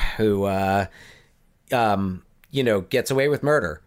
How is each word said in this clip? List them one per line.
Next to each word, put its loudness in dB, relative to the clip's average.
who, 2
uh, 0
um, 0
you -2
know, 2
gets -2
away 2
with -2
murder. 0